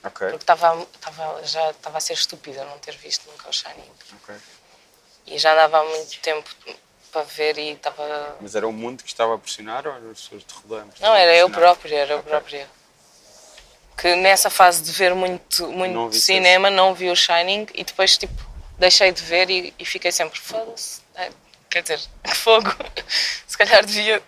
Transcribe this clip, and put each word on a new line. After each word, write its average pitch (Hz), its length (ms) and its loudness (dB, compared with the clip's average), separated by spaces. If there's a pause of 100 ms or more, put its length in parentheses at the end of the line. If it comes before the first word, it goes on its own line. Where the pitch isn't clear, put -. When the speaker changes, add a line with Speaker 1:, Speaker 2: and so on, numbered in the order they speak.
Speaker 1:
Ok. 98 280 -8
Speaker 2:
Porque 156 140 -12
tava, 170 420 2 (140)
tava, 156 440 -12
já 156 300 -4
tava 156 240 -14
a - 20 -6
ser 156 140 -6
estúpida 139 500 -8
não 143 140 -18
ter 151 180 -18
visto 147 340 -12
nunca 147 180 -20
o 147 40 -10
Shining. 147 380 -12 (320)
Speaker 1:
Ok. 104 120 -20 (920)
Speaker 2:
E 151 120 -12
já 156 140 4
andava 156 280 4
há 151 40 0
muito 156 360 -8
tempo 156 280 -6 (640)
para 156 100 -4
ver 151 360 -4
e 151 180 -10
tava 147 640 -10
Speaker 1:
Mas 101 160 -18
era 107 100 -2
o 113 60 -4
mundo 117 320 -12
que - 40 -16
estava 113 260 -2
a 104 40 -6
pressionar 113 480 -12
ou 143 80 -10
eram 113 160 -20
as 107 100 -20
pessoas - 240 -20
de - 100 -20
rodeio? 107 340 -14 (120)
Speaker 2:
Não, 220 140 4
era 175 220 8
eu 180 120 8
Speaker 1:
Pressionar? 175 260 6
Speaker 2:
própria, 151 220 -4
era 143 180 -2
eu 151 40 -4
Speaker 1:
Ok. 151 120 -12
Speaker 2:
própria. 147 380 -6 (1300)
Que 175 160 0
nessa 190 360 4
fase 175 320 6
de 160 100 -10
ver 180 220 2
muito, 180 540 -4
muito 185 260 -4
Speaker 1:
Não 143 160 -4
viste - 160 0
Speaker 2:
cinema, 185 420 6
Speaker 1:
esse? 196 80 2
Speaker 2:
não 190 180 4
vi 180 160 -4
o 175 60 0
Shining 185 580 0
e 175 80 -12
depois, - 360 2
tipo, - 160 -8 (440)
deixei 185 320 4
de 170 120 -10
ver 175 260 0
e, 185 300 -6
e 175 80 -16
fiquei 175 260 -6
sempre, 160 260 -6
"Foda-se." 226 600 -12 (140)
É, 185 160 -12 (400)
quer 175 120 0
dizer, 156 180 -6 (120)
<laughs> - 100 -20
que - 120 -6
fogo. 220 340 2 (800)
Se - 80 -10
calhar 214 300 4
devia 208 420 -2